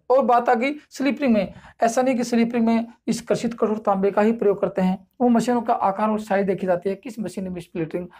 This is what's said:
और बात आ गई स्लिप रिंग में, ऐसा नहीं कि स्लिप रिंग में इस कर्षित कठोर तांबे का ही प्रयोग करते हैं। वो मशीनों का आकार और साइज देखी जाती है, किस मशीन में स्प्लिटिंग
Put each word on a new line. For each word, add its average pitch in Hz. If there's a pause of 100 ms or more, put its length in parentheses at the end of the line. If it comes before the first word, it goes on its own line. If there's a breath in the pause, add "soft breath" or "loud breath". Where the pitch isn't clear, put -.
और 254
बात 240
आ 254
गई 269 (160 loud breath)
स्लिप 277
रिंग 262
में, 196 (280 loud breath)
ऐसा 233
नहीं 254
कि 240
स्लिप 233
रिंग 233
में 226 (200 loud breath)
इस 226
कर्षित -
कठोर 214
तांबे 196
का 196
ही 214
प्रयोग 214
करते 185
हैं। 185 (140)
वो 247
मशीनों 233
का 233
आकार 214
और 214
साइज 202
देखी 190
जाती 175
है, 196
किस 226
मशीन 185
में 180
स्प्लिटिंग 175 (120 loud breath)